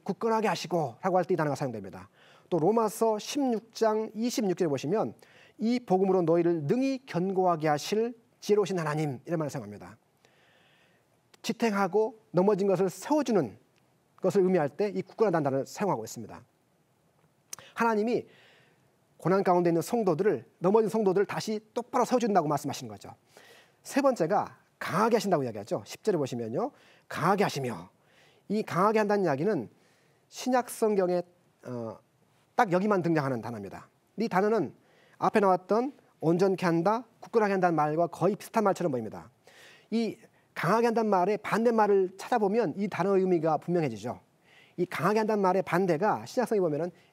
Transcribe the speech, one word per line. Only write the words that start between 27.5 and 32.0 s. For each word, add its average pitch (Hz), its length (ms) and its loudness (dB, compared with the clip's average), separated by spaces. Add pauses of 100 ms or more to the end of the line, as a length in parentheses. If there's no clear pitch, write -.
이 214 140 -2
강하게 208 360 2
한다는 208 260 2
이야기는 151 440 0 (580)
신약 254 420 -2
성경에, 190 520 0 (440)
어, 117 320 -10 (580)